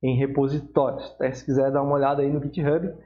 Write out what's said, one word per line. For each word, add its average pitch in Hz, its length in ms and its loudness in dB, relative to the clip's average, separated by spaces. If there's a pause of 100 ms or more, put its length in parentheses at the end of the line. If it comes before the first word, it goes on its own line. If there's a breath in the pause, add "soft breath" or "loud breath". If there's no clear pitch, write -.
em 131 140 2
repositórios. 139 960 0
Até 131 160 -2
se 127 120 -10
quiser 135 280 2
dar 139 100 0
uma 143 120 0
olhada 143 280 2
aí 139 100 0
no 147 100 -2
GitHub, 151 520 -2 (120)